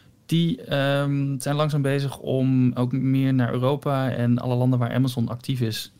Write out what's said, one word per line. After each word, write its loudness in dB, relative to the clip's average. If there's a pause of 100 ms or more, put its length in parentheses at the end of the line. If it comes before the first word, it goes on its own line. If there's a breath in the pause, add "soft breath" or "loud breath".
(260 loud breath)
Die, 0
ehm, 0
zijn -4
langzaam 0
bezig 0
om 2
ook -2
meer 0
naar 2
Europa 0
en 2
alle -2
landen 2
waar -2
Amazon 0
actief -6
is -6